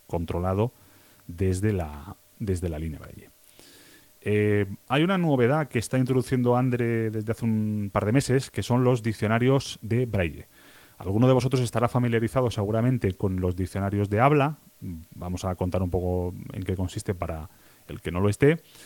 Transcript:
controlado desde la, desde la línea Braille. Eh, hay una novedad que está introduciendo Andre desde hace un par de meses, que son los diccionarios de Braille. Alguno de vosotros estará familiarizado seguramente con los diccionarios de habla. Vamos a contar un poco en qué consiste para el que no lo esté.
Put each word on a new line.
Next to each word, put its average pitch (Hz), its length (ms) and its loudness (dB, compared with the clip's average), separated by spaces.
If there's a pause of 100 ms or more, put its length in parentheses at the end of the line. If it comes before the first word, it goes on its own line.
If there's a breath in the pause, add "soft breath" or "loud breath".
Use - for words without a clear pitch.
controlado 92 640 -2 (560 soft breath)
desde 92 460 0
la, 78 420 -6 (220)
desde 92 320 -2
la 78 100 -6
línea 78 200 -6
Braille. - 300 -20 (920 soft breath)
Eh, 104 460 2 (200)
hay 143 160 2
una 190 140 2
novedad 147 500 2
que - 120 -2
está 120 180 -2
introduciendo 127 580 2
Andre 117 540 0
desde 110 220 -6
hace 113 140 -4
un 107 460 0
par 101 140 2
de 104 60 2
meses, 131 400 2
que 104 120 -6
son 123 200 2
los 123 180 4
diccionarios 113 800 0
de 113 240 0
Braille. 87 420 -2 (500 soft breath)
Alguno 104 300 2
de 131 60 6
vosotros 127 280 2
estará 117 260 0
familiarizado 117 640 0
seguramente 110 640 0
con 95 260 -2
los 90 160 0
diccionarios 98 540 -2
de 101 100 0
habla. 143 380 2 (580)
Vamos 90 300 -8
a 92 100 -2
contar 92 260 -2
un 92 80 0
poco 90 460 -2 (160)
en 104 120 -8
qué 95 120 -2
consiste 92 400 -6
para 82 340 -8 (380 soft breath)
el 73 140 -14
que 82 100 -6
no 85 80 -2
lo 101 80 2
esté. 143 340 4 (240 loud breath)